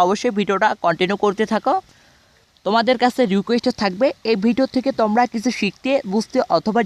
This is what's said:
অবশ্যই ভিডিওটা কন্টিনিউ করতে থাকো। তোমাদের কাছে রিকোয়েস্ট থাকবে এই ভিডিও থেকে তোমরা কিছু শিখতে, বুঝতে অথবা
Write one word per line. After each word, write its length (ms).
অবশ্যই 340
ভিডিওটা 320
কন্টিনিউ 360
করতে 360
থাকো। 220
তোমাদের 380
কাছে 220
রিকোয়েস্ট 420
থাকবে 260
এই 160
ভিডিও 200
থেকে 140
তোমরা 220
কিছু 180
শিখতে, 400
বুঝতে 240
অথবা 280